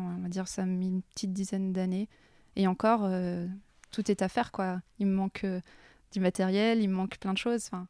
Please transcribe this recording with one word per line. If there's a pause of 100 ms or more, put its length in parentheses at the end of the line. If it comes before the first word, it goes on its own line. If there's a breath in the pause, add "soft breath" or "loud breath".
(160)
On
va
dire
que
ça
a
mis
une
petite
dizaine
d'années. (480 soft breath)
Et
encore,
euh, (440)
tout
est
à
faire,
quoi. (180)
Il
me
manque,
euh, (520 soft breath)
du
matériel,
il
me
manque
plein
de
choses,
enfin.